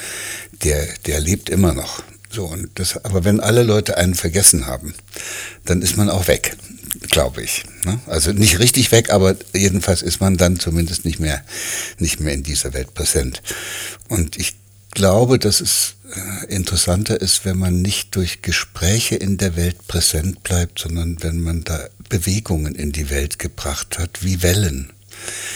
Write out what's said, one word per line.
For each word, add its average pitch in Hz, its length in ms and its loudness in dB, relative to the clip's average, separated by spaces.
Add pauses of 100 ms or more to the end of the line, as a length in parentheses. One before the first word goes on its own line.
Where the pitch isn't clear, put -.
(640)
der, 73 260 0 (180)
der 76 140 0
lebt 85 280 0
immer 90 240 4
noch. - 300 -8 (280)
So, 98 140 -6
und 80 300 -8
das, - 280 -4
aber 95 200 0
wenn 104 160 4
alle 110 240 4
Leute 104 340 2
einen 90 160 4
vergessen 82 540 2
haben, 67 260 -8 (720)
dann 90 160 2
ist - 160 0
man 104 140 4
auch 90 160 0
weg, - 280 2 (540)
glaube 62 320 0
ich, - 220 -6 (220)
ne? 104 200 0
Also 80 280 0
nicht 98 260 4
richtig 123 320 4
weg, 117 180 6
aber 95 260 6 (200)
jedenfalls 95 480 2
ist 87 180 -2
man 95 160 4
dann 87 220 4
zumindest 82 460 -2
nicht 80 140 -2
mehr, 76 240 -2 (540)
nicht - 220 -2
mehr 76 160 0
in 67 80 -4
dieser 69 300 -4
Welt 65 200 -8
präsent. 65 480 -2 (680)
Und 87 280 -2
ich - 160 -4 (380)
glaube, 113 480 6
dass 104 200 2
es, - 360 -2 (180)
äh, 95 400 -10
interessanter 92 680 0
ist, - 260 0
wenn 92 120 0
man 90 240 2
nicht - 340 -2
durch 90 280 -2
Gespräche - 720 0
in 95 220 0
der 90 180 0
Welt 87 320 -2
präsent 85 560 0
bleibt, 87 340 0
sondern 82 460 -4
wenn 82 180 -2
man 82 220 -2
da 78 240 -6 (220)
Bewegungen 92 640 0
in 73 160 -4
die 73 180 -4
Welt 69 300 -4
gebracht - 580 -8
hat, 87 260 -6
wie 90 200 0
Wellen, 87 500 2 (640)